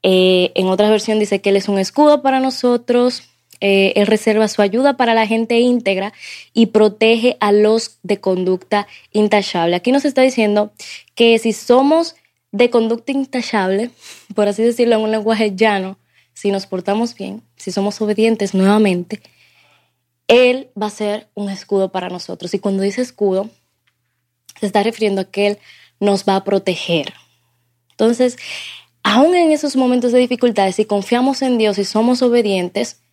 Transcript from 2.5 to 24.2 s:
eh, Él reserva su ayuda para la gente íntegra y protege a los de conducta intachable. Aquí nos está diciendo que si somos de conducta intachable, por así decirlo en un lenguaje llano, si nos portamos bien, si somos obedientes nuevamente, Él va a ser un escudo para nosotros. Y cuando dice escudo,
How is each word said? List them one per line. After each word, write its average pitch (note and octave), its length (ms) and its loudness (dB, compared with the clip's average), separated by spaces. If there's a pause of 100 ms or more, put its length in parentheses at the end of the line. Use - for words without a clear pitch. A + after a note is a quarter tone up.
eh, G3 360 2
Él G3+ 100 2
reserva A3 420 0
su - 120 -4
ayuda A#3+ 380 2
para A#3 160 2
la A3+ 120 2
gente A3+ 340 -2
íntegra A3 520 0 (400)
y A3+ 140 4
protege A3+ 760 2
a G#3 120 2
los G#3+ 500 2
de G3+ 180 -4
conducta F#3 680 -2 (260)
intachable. G3 640 0
Aquí A#3+ 160 -2
nos C#4 120 0
está C4+ 160 0
diciendo G#3 520 0 (420)
que A#3 240 4
si A3+ 160 -2
somos D4 600 2 (360)
de A#3+ 160 2
conducta A#3 440 -2
intachable, A#3 760 -4 (440)
por G#3 140 0
así G#3 140 -4
decirlo A#3 340 2
en A3 60 0
un A3 80 -2
lenguaje A3 460 -2
llano, G3 400 0 (380)
si - 160 -4
nos G3 160 -4
portamos G3+ 480 -4
bien, G3 280 -14 (140)
si - 160 -12
somos G3+ 300 -4
obedientes G#3+ 500 0
nuevamente, G3 680 0 (1040)
Él B3 400 2 (120)
va G#3+ 80 -4
a - 20 -6
ser G#3 420 -8
un G3+ 160 -8
escudo G3 420 -4
para F3+ 200 -8
nosotros. F3+ 420 -12
Y G3+ 60 -4
cuando G3 240 -2
dice G3+ 180 -4
escudo, G#3 480 -2 (1120)